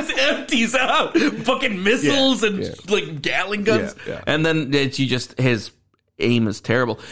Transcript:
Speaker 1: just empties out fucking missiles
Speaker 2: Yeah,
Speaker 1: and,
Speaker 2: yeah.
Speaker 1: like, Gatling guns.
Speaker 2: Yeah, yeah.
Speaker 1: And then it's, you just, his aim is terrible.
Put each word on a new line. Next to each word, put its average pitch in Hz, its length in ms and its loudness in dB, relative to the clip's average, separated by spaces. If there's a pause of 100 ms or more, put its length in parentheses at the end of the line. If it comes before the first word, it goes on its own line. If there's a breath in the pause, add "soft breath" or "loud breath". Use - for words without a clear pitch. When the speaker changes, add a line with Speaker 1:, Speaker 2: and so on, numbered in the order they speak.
Speaker 1:
just 302 100 -4
empties 247 580 0
out 254 420 2
fucking 233 680 0
missiles 269 600 2
Speaker 2:
Yeah, 214 60 4
Speaker 1:
and, 196 140 -4
Speaker 2:
yeah. - 60 -4 (180)
Speaker 1:
like, 160 340 -2
Gatling 185 440 -2
guns. - 280 2 (140 loud breath)
Speaker 2:
Yeah, - 60 -6
yeah. - 120 -10
Speaker 1:
And 156 200 2
then 156 280 0
it's, 139 240 0
you 135 80 2
just, 123 320 -4
his 123 340 0 (480)
aim 117 280 2
is 101 140 -4
terrible. 120 360 0 (140 loud breath)